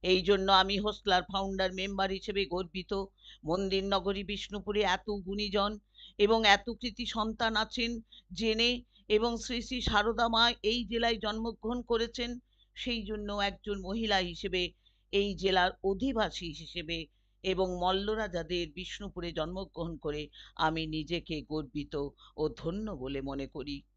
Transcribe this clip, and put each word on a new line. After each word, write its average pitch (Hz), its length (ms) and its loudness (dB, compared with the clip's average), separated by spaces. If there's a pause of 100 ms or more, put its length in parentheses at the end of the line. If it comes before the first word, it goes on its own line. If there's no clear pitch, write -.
এই 185 180 6
জন্য 190 300 4
আমি 190 260 6
হোসলার 196 460 2
ফাউন্ডার 196 500 -2
মেম্বার 190 380 -2
হিসেবে 196 340 -2
গর্বিত। 180 460 -4 (520)
মন্দির 190 420 0
নগরী 196 380 0
বিষ্ণুপুরে 202 600 -4
এত 190 240 2 (160)
গুণীজন 202 480 0 (460)
এবং 214 300 6
এত 202 240 8
কৃতি 233 340 -6
সন্তান 226 500 -2
আছেন 226 360 0 (420)
জেনে 220 380 2 (360)
এবং 214 300 4
শ্রী 240 240 -4
শ্রী 247 200 -6
সারদা 220 460 2
মা 233 160 4 (200)
এই 220 220 2
জেলায় 233 320 0
জন্মগ্রহণ 220 640 -4
করেছেন, 233 480 0 (460)
সেই 233 280 -2
জন্য 208 260 -4 (120)
একজন 202 400 -2
মহিলা 208 360 0
হিসেবে, 180 440 0 (520)
এই 202 220 4
জেলার 185 360 4 (120)
অধিবাসী 196 680 0
হিসেবে 165 460 -8 (460)
এবং 185 240 2 (120)
মল্লরাজাদের 180 920 0
বিষ্ণুপুরে 175 600 -8
জন্মগ্রহণ 170 680 -4
করে 147 240 -4 (340)
আমি 160 320 2
নিজেকে 156 540 -4
গর্বিত 151 540 -6 (420)
ও 151 120 0
ধন্য 180 420 -6
বলে 135 300 -6
মনে 139 260 -6
করি। 143 300 -8 (200)